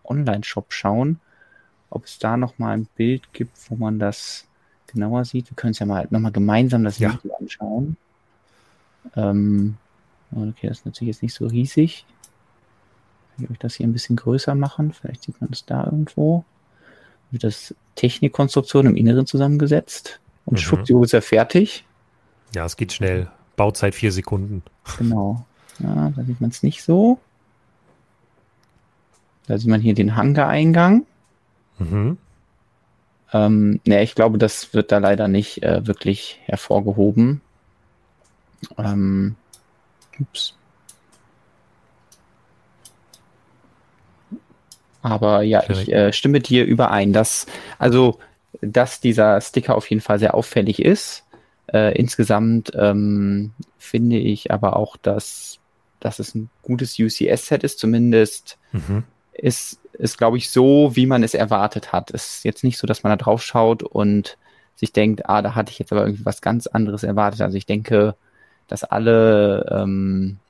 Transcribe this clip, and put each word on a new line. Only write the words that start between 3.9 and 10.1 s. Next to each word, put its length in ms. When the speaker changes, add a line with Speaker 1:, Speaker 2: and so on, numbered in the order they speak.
Speaker 1:
das 460
genauer 380
sieht. 240
Wir 60
können 160
uns 80
ja 60
mal 240
nochmal 240
gemeinsam 500
das 160
Speaker 2:
Ja. 140
Speaker 1:
Video 220
anschauen. 600
Ähm, 640